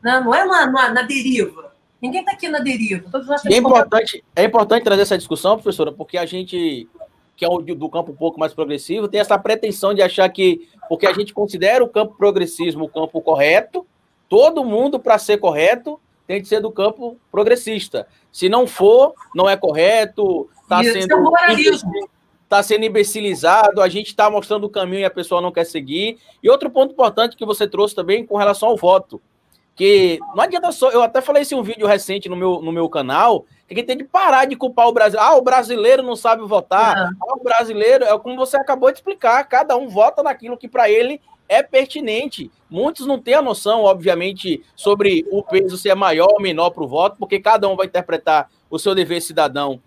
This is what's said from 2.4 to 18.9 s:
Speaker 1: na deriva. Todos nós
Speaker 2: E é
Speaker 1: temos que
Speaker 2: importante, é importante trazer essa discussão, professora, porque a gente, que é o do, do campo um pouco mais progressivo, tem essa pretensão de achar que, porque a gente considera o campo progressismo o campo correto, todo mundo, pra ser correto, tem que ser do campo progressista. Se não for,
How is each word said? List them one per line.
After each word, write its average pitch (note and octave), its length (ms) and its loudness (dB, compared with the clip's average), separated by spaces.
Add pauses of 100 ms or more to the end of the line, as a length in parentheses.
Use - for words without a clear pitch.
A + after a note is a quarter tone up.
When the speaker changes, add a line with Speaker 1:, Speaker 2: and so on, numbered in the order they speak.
Speaker 1:
na D4+ 120 -4
deriva. A3+ 520 -6
Todos C4 160 -8
nós C#4+ 160 -2
Speaker 2:
E - 40 -6
é - 40 4
Speaker 1:
temos A#3+ 200 4
que B3 60 6
Speaker 2:
importante, A3 460 0 (120)
é F3 80 2
importante A3+ 400 2
trazer G3+ 180 2
essa G3 160 0
discussão, F3 380 -2
professora, D#3+ 360 -4
porque D#3+ 260 -12
a F3 80 -4
gente, E3+ 600 -6 (480)
que - 80 -10
é E3+ 40 -2
o F3 120 -2
do, E3 160 -10
do D3+ 140 -10
campo E3 220 -6
um C#3 40 -16
pouco E3 240 -6
mais D#3 140 -4
progressivo, D#3+ 540 -6
tem G#3 140 -2
essa G#3 180 0
pretensão G#3 540 -4
de G3 80 0
achar F#3+ 280 2
que, F#3 380 -2 (200)
porque E3 200 0
a F#3 60 2
gente G3+ 200 -6
considera G#3 500 0
o A#3+ 60 -4
campo G#3+ 260 -4
progressismo E3+ 680 -2
o D3+ 40 -10
campo D#3+ 320 -6
correto, D#3+ 640 0 (440)
todo C#4+ 340 4
mundo, B3 360 -2
pra A3 180 2
ser G#3 200 0
correto, G#3 640 0 (280)
tem G3 140 -6
que G3 60 -18
ser G#3+ 120 0
do G#3+ 120 -8
campo A3 460 -4 (140)
progressista. G#3+ 760 -2 (240)
Se F3+ 180 -2
não A#3+ 180 2
for, A#3+ 460 4 (200)